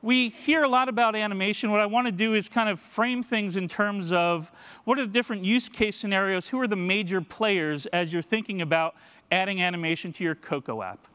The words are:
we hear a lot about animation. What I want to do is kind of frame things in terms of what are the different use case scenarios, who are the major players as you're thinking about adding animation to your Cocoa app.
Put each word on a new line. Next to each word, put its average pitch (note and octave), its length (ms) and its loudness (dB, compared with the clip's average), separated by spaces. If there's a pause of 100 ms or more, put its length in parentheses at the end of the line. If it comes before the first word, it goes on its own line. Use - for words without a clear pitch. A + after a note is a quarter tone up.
we A#3+ 280 2
hear D4+ 340 2
a C4+ 40 2
lot B3+ 200 4
about A3+ 260 2
animation. G#3 560 -2
What G#3 80 4
I G#3+ 80 4
want A#3+ 220 2
to A3 40 -2
do A3 220 2
is G#3 140 0
kind A3 200 0
of F#3 120 -4
frame B3 420 -2
things G#3 340 -2
in F3+ 120 -2
terms G3+ 420 -6
of F3 400 0 (320)
what B3 160 0
are B3+ 80 -2
the G3 60 -8
different A3+ 320 -2
use A#3 240 2
case G#3+ 260 0
scenarios, F#3+ 540 0
who C4 120 -2
are B3+ 60 2
the G#3+ 80 0
major F#3 460 0
players D#3+ 680 -2
as F3 260 0
you're E3+ 80 -2
thinking G#3+ 400 -4
about D#3+ 360 0 (340)
adding F#3 320 2
animation E3+ 520 -2
to F#3 100 -6
your D#3+ 100 0
Cocoa C3 480 -6
app. - 320 -12